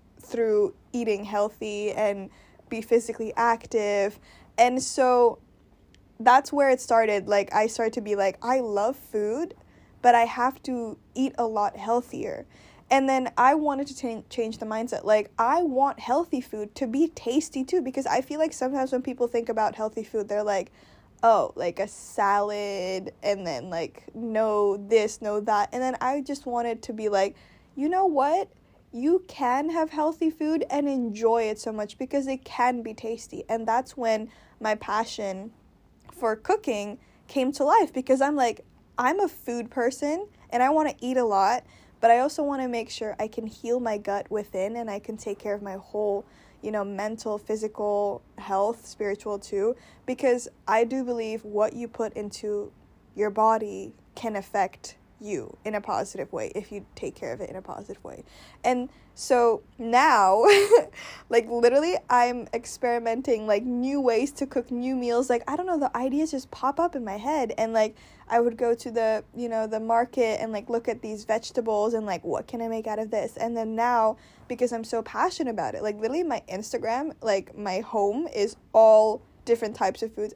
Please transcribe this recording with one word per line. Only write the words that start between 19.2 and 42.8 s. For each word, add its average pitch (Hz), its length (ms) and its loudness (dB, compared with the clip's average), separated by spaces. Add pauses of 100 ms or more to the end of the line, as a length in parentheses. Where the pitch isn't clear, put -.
think 233 220 -2
about 220 260 0
healthy 214 300 -6
food, 208 240 -6
they're 208 140 0
like, 196 280 -2 (520)
"Oh, 220 340 6
like, 175 240 -4
a 196 80 -2
salad, 202 1200 -2 (100)
and 196 240 -2
then, 156 240 -6
like, 165 340 -8 (100)
no 220 640 0
this, 208 460 0
no 214 180 -2
that." 208 320 0
And 247 100 -4
then 254 180 -2
I 269 200 -2
just 277 260 -8
wanted 240 360 -4
to 240 100 -12
be 214 160 -4
like, 202 280 0 (380)
"You 277 140 -2
know 370 180 2
what? 311 420 2 (460)
You 320 320 2
can 277 440 0
have 320 200 0
healthy 311 380 0
food 311 420 -2
and 285 160 0
enjoy 233 580 2
it 214 140 -4
so 220 140 -8
much 214 240 -8
because 262 300 -2
it 262 180 -6
can 240 380 0
be 220 120 -10
tasty." - 540 -10
And 226 180 -2
that's 240 300 0
when 220 320 0 (320)
my 214 160 0
passion 208 760 -4 (600)
for 226 240 -2
cooking 220 640 -4 (280)
came 262 260 0
to 277 120 -2
life, 370 280 4
because 262 280 2
I'm 285 160 2
like, 240 280 0 (340)
"I'm 277 220 2
a 370 80 2
food 240 420 -8
person 294 580 -2 (220)
and 240 120 2
I 262 80 4
wanna 311 300 2
eat 247 160 -2
a 247 80 2
lot, 202 400 2 (360)
but 226 100 6
I 240 100 8
also 294 220 0
wanna 269 260 -2
make 233 220 -4